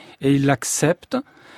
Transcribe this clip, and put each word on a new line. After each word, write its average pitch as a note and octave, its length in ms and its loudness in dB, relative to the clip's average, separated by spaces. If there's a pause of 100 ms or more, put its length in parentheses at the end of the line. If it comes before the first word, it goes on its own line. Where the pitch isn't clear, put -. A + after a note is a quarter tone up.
(220)
et C3+ 100 2
il C#3 140 2
l'accepte. - 720 -2 (400)